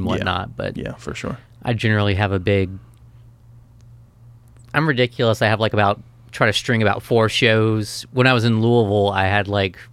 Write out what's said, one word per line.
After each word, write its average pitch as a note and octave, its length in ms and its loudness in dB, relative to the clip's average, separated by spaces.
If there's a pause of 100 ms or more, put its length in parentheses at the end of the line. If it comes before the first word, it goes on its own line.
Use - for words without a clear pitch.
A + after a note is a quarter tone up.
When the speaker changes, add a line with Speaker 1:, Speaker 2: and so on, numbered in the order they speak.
Speaker 1:
Yeah. F2+ 60 -2
Speaker 2:
whatnot, F2+ 480 -4
but G2 180 -6
Speaker 1:
Yeah, - 200 -10
for - 180 -12
sure. - 240 -10 (260)
Speaker 2:
I A#2+ 100 -2
generally G#2+ 420 0
have G2 180 0
a F#2+ 60 -2
big, F#2+ 320 0 (2000)
I'm D3+ 140 0
ridiculous. A#2+ 540 0
I A#2 60 2
have, G#2 120 2
like, G#2+ 140 0
about, G#2 280 2 (300)
try - 160 0
to G#2 60 2
string A#2 280 -2
about G2+ 200 0
four A2+ 280 2
shows. A2 840 0
When B2+ 160 2
I C3 60 4
was A2+ 100 2
in A2+ 180 2
Louisville, G#2 480 2
I F#2+ 160 0
had, G2 220 0
like, G2 300 -2 (160)